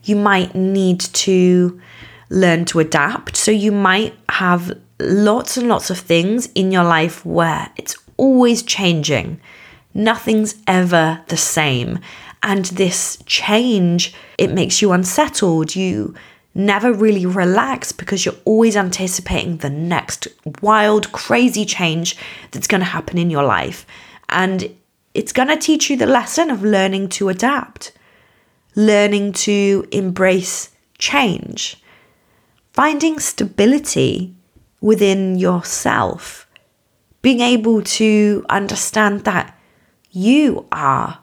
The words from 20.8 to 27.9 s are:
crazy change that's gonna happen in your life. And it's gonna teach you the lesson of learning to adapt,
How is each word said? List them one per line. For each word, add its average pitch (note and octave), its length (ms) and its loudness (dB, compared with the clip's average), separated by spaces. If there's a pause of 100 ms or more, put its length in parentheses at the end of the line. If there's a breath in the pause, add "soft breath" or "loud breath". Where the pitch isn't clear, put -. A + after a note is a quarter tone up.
crazy A#3+ 540 0
change E3 500 -4 (360 loud breath)
that's - 160 -10
gonna F#3 300 -2
happen E3 200 -6
in E3+ 140 0
your C#3+ 120 0
life. F#2+ 420 -2 (440 loud breath)
And F#3 460 -2 (380)
it's - 200 -6
gonna C#4+ 240 0
teach D#4 320 0
you C#4 80 0
the B3 80 0
lesson C4+ 460 0
of G3 120 -4
learning G3 540 0
to G3 120 0
adapt, A#3+ 640 -4 (840 soft breath)